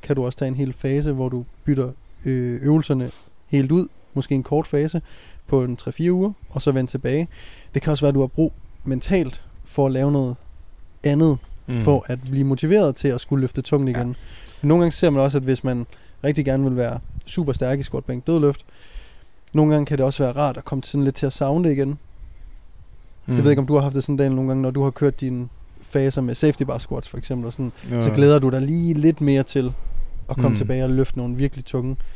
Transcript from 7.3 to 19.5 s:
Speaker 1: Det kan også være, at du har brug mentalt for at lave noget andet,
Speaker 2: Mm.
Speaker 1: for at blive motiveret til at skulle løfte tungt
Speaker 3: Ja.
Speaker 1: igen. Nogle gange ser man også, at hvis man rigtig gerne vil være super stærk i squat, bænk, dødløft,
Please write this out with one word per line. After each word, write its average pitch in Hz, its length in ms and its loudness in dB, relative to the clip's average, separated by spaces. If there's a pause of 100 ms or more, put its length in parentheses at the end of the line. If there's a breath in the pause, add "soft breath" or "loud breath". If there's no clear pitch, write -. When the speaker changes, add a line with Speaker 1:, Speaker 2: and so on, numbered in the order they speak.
Speaker 1:
Det 143 80 0
kan 160 100 0
også 143 140 0
være, 143 40 6
at 139 60 2
du 139 40 4
har 135 80 4
brug 156 260 0 (300)
mentalt 135 580 -2 (240)
for 143 200 0
at 135 60 2
lave 135 200 2
noget 131 240 0 (680)
andet, 143 340 4 (300)
Speaker 2:
Mm. 120 160 -2
Speaker 1:
for 139 240 4
at 127 140 -4
blive 135 220 0
motiveret 156 520 4
til - 120 -2
at 120 140 0
skulle 139 200 0
løfte 131 200 -2
tungt 139 300 0
Speaker 3:
Ja. 117 60 -4
Speaker 1:
igen. 123 180 -4 (460 loud breath)
Nogle 160 200 6
gange 170 100 4
ser - 180 2
man 139 140 4
også, 135 140 2
at 135 60 0
hvis 131 200 0
man 123 220 -2 (380 soft breath)
rigtig 143 220 0
gerne 135 180 2
vil 131 140 0
være 120 220 -2 (260)
super 143 280 -2
stærk 131 260 -2
i 135 40 -6
squat, - 220 -6
bænk, 123 220 -6
dødløft, 151 380 2 (880 soft breath)